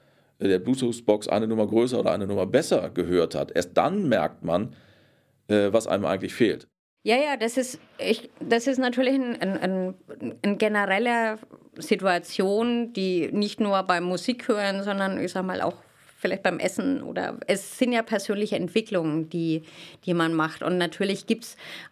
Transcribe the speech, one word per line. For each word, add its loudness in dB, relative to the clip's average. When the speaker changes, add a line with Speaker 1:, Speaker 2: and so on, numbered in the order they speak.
Speaker 1:
äh, 2
der 6
Bluetooth-Box 0
eine 2
Nummer 2
größer 2
oder 2
eine -2
Nummer 0
besser 2
gehört 2
hat, -2
erst 0
dann 2
merkt 2
man, 0
äh, 4
was 4
einem 2
eigentlich -2
fehlt. 2
Speaker 2:
Ja, 4
ja, 2
das -2
ist, -2
ich, -2
das 0
ist 0
natürlich 2
ein, 0
ein, -2
ein, -2
ein 0
generelle 2
Situation, 0
die 0
nicht -2
nur 2
beim 0
Musik -2
hören, 0
sondern -2
ich -4
sag -4
mal -4
auch -2
vielleicht -2
beim 0
Essen -2
oder, -6
es -2
sind 2
ja 2
persönliche -2
Entwicklungen, -2
die, -2
die 0
man 2
macht. -2
Und 0
natürlich -2
gibt's -4